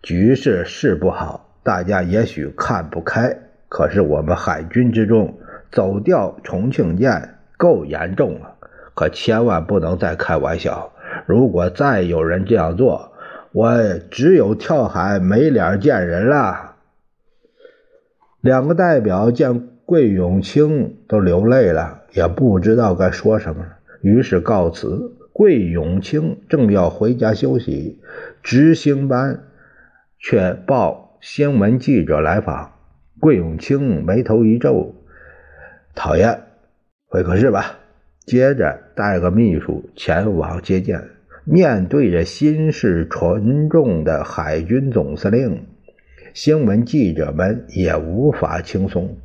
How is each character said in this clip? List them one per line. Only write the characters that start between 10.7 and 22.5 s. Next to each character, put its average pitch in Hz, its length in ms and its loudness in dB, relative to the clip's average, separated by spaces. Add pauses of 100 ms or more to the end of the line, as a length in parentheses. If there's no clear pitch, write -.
如 117 220 4
果 90 220 0
再 131 320 0
有 85 220 -2
人 90 200 -2
这 113 120 2
样 85 200 0
做， - 360 0 (400)
我 110 460 2 (120)
只 160 240 4
有 107 220 4
跳 131 320 -2
海 95 320 -2
没 107 280 4
脸 101 300 2
见 98 300 2
人 87 200 -2
了。” 135 460 0 (1700)
两 131 260 2
个 165 80 2
代 165 240 4
表 104 320 2
见 123 380 0 (160)
桂 151 240 4
永 92 340 0
清 151 540 0 (100)
都 107 140 2
流 90 240 2
泪 120 260 4
了， 78 300 -4 (140)
也 85 120 0
不 95 320 2